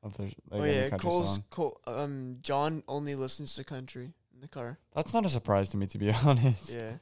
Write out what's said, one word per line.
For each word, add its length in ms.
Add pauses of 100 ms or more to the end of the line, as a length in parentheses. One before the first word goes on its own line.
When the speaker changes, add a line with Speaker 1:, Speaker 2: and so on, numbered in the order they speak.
Speaker 1:
of 140
their, 100
like, 340
Speaker 2:
Oh, 20
Speaker 1:
any 120
Speaker 2:
yeah, 140
Speaker 1:
country 200
Speaker 2:
Cole's, 280
Speaker 1:
song. 140
Speaker 2:
Cole, 360
um, 560
John 460
only 260
listens 400
to 80
country 500 (220)
in 60
the 80
car. 320 (120)
Speaker 1:
That's 220
not 100
a 40
surprise 420
to 60
me, 100
to 120
be 120
<laughs> 140
honest. 480
Speaker 2:
Yeah. 300